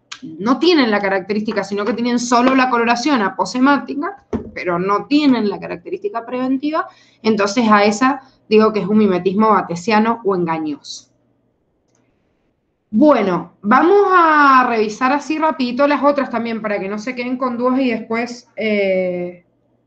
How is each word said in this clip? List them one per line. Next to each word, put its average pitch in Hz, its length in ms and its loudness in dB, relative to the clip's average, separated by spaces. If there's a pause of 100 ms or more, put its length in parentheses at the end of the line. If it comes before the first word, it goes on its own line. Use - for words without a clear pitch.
(220)
no 185 360 -2
tienen 311 320 4
la 202 120 0
característica, 202 600 -2
sino 202 220 -6
que 233 80 -2
tienen 240 260 -2
solo 247 360 2
la 254 160 2
coloración 240 500 0
aposemática, 269 1040 -2 (300)
pero 175 240 -4
no 202 260 -2
tienen 262 460 2
la 175 100 -6
característica 180 640 -8
preventiva, 262 640 -4 (340)
entonces 214 480 0
a 208 140 4
esa 262 380 0 (260)
digo 214 240 4
que 208 80 -2
es 180 60 -4
un 214 100 2
mimetismo 196 540 2
batesiano 214 720 0
o 196 100 0
engañoso. 160 760 -6 (1800)
Bueno, 208 720 2
vamos 320 500 4
a 302 560 4
revisar 233 460 -2
así 294 240 -4
rapidito 285 500 0
las 285 160 0
otras 277 280 0
también 226 320 -6
para 208 180 -4
que 190 80 -6
no 208 100 -8
se 254 160 -8
queden 247 220 -6
con 247 220 -4
dudas 254 220 0
y 254 100 0
después, 226 680 -6
eh, 185 880 -2 (420)